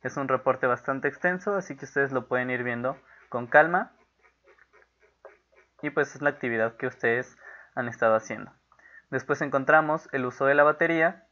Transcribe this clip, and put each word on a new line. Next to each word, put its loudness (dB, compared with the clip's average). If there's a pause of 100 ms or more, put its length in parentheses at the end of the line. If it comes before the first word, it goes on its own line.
es -8
un -4
reporte 0
bastante -2
extenso, -4
así -8
que -16
ustedes -2
lo -2
pueden -2
ir -4
viendo -4 (300)
con -6
calma. 4 (1900)
Y -6
pues -2
es -12
la 2
actividad -2
que -6
ustedes -2 (380)
han -6
estado 2
haciendo. -6 (600)
Después -4
encontramos 2
el -2
uso -2
de 4
la 6
batería 2